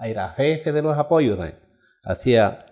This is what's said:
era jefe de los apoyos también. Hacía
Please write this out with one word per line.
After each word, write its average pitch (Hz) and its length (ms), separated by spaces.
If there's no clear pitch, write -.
era 107 260
jefe 151 420
de 147 100
los 151 140
apoyos 147 400
también. 82 220
Hacía 107 680